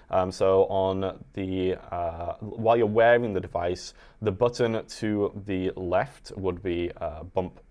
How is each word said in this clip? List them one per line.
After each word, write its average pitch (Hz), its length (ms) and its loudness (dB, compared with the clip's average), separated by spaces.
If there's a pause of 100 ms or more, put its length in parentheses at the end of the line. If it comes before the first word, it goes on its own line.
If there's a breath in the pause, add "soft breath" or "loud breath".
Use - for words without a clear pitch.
(100)
Um, 92 220 0
so 95 340 4
on 95 520 -2 (160)
the, 92 420 -2 (160)
uh, 85 480 -6
while 113 360 2
you're 113 100 4
wearing 113 460 4
the 92 80 0
device, 90 540 -4 (260 soft breath)
the 107 120 0
button 117 540 0
to 104 460 -2 (140)
the 92 300 -2
left 92 600 -4
would 92 260 -4
be, 87 280 -2 (100)
uh, 80 220 -8
bump, 92 380 -6 (100)